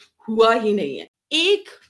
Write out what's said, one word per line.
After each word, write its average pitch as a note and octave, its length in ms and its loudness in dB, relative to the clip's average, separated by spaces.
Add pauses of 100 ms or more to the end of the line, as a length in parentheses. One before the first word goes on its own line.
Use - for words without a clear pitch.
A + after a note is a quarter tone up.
(300)
हुआ A3+ 240 4
ही G#3+ 200 0
नहीं D3 260 -4
है। - 100 -16 (220)
एक F#4 380 0 (200)